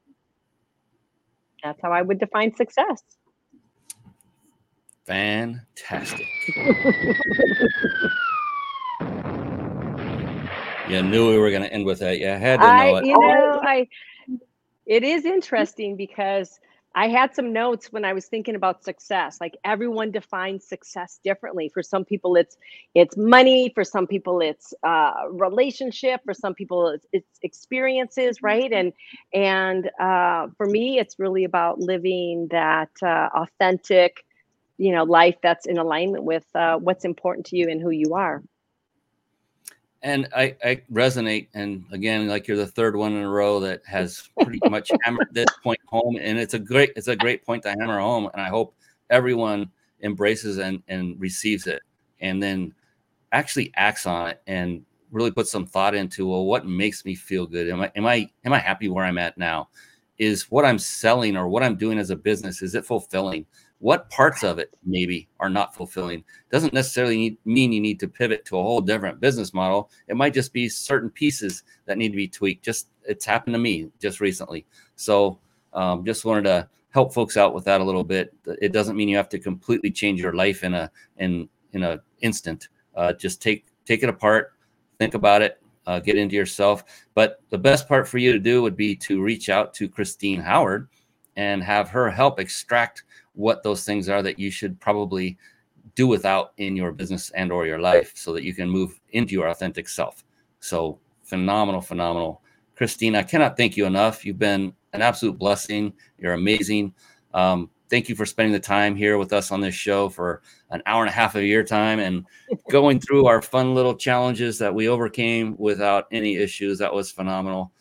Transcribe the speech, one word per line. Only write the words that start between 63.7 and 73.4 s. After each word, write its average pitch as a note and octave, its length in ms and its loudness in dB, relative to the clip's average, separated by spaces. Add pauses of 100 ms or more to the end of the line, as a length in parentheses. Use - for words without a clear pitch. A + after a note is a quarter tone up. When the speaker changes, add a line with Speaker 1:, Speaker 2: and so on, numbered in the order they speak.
Speaker 2:
What B2+ 300 2
parts C#3 340 4
of F2 140 -2
it - 160 -8 (100)
maybe F2+ 440 -2 (120)
are G2 100 -2
not F#2+ 260 -2
fulfilling? F2+ 480 -10 (260)
Doesn't D3+ 240 2
necessarily B2 440 0
need, A2 280 -2
mean B2 260 2
you A2 80 0
need G#2 200 -2
to G2 80 -6
pivot A2 380 -4
to F#2+ 120 -4
a F2+ 60 0
whole A2+ 180 0
different G2 380 -2
business A#2+ 340 0
model. F#2+ 380 -2 (160)
It A#2 100 -4
might C#3 160 2
just C3 180 -2
be A#2+ 160 -2
certain A2+ 440 -4
pieces G#2+ 520 -4 (220)
that G2 120 -4
need A2+ 120 0
to G2+ 60 -6
be G2 120 -4
tweaked. F#2 380 -4
Just, - 220 -6 (160)
it's G#2 220 -8
happened A#2 280 -2